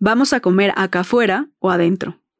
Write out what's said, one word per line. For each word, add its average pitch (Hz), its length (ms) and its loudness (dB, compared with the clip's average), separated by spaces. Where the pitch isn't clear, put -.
¿vamos 226 320 2
a 262 80 0
comer 190 340 2
acá 185 260 -2
afuera 226 480 0
o 190 100 0
adentro?", 175 540 -2